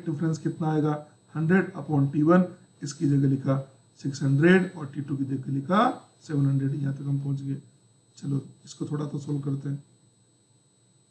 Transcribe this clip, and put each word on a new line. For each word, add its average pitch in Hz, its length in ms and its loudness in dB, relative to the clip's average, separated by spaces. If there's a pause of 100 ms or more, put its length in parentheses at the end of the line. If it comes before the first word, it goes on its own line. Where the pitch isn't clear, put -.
difference 160 320 -2
कितना 156 340 -2
आएगा, 151 320 0 (300)
hundred 175 400 2
upon 139 380 0
T 151 100 2
one, 180 220 8 (380)
इसकी 143 260 -2
जगह 139 200 4
लिखा 135 280 0 (440)
सिक्स 139 220 -6
हंड्रेड 170 540 6
और 151 180 -10
टी 151 60 -6
टू 139 160 -6
की 139 80 -4
जगह 135 280 -4
लिखा 180 360 2 (340)
सेवन 143 240 0
हंड्रेड। 135 280 0
यहाँ 139 200 -4
तक 139 80 -10
हम 139 180 -2
पहुंच 139 200 -4
गए। 139 160 -6 (600)
चलो 139 240 -4 (240)
इसको - 220 -12
थोड़ा 147 200 -6
तो 143 120 -8
solve 143 220 -6
करते 139 280 -6
हैं। 139 140 -6 (1300)